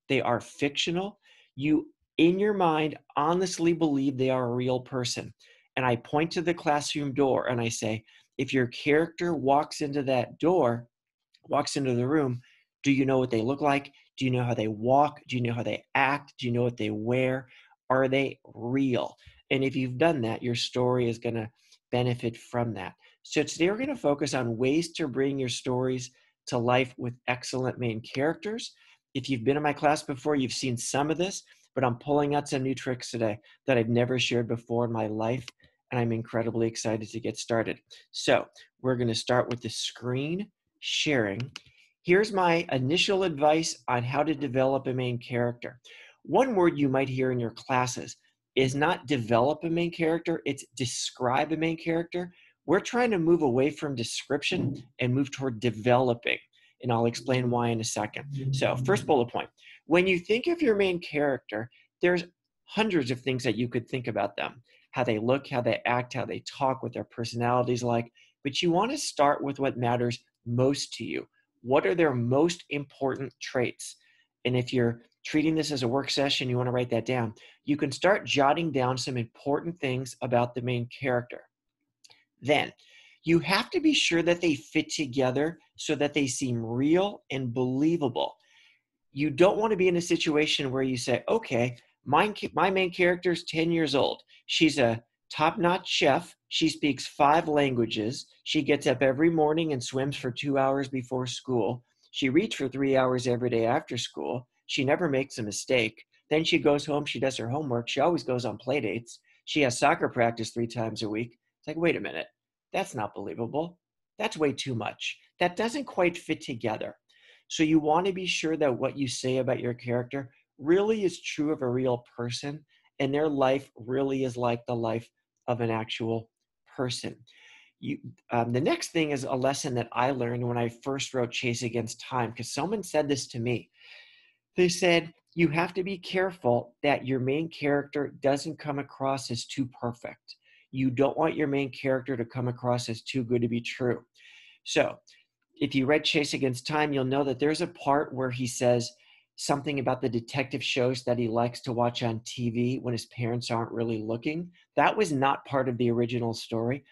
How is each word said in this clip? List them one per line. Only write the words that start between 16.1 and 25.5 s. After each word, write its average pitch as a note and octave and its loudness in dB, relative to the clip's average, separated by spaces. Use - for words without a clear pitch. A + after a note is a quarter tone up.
Do C3 -6
you A#2 0
know B2 2
what A#2+ 0
they G#2+ -2
wear? B2+ -2
Are C3 4
they C3+ 0
real?" A#2+ -2
And C3+ 2
if C3+ 0
you've B2+ -4
done D#3 4
that, A2+ -4
your A#2+ -2
story B2 0
is A2+ -6
gonna A2+ -6
benefit B2 0
from A#2+ -4
that. F#2+ -10
So - -2
today E3+ 0
we're G#3+ -2
gonna C4+ -4
focus C#3+ 0
on A#2+ -2
ways C#3 0
to D#3+ -4
bring C3+ -2
your B2+ -2